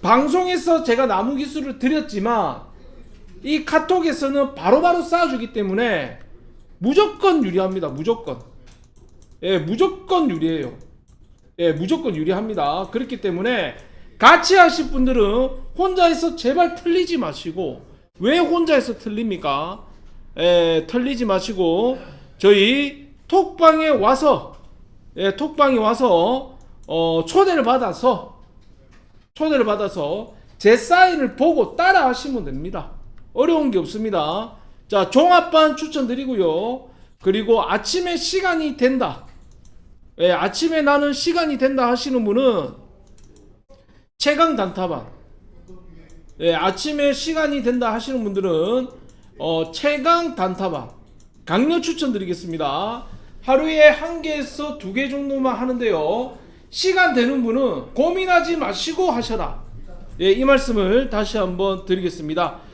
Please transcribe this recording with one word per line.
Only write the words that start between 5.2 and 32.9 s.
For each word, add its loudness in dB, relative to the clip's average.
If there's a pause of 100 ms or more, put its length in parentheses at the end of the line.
때문에 -4 (580)
무조건 2
유리합니다. -2
무조건. -6 (1040)
예, 0
무조건 0
유리해요. -4 (840)
예, 2
무조건 -2
유리합니다. -2
그렇기 -6
때문에 -4 (420)
같이 8
하실 4
분들은 2 (260)
혼자서 2
제발 0
틀리지 -2
마시고. -6 (380)
왜 2
혼자서 0
틀립니까? -6 (540)
예, 4
틀리지 -2
마시고 0 (400)
저희 4 (200)
톡방에 4
와서, 2 (600)
예, -2
톡방에 2
와서, 0 (260)
어, 0
초대를 2
받아서, -2 (880)
초대를 2
받아서 -4 (240)
제 6
사인을 4
보고 2
따라 4
하시면 -4
됩니다. -10 (420)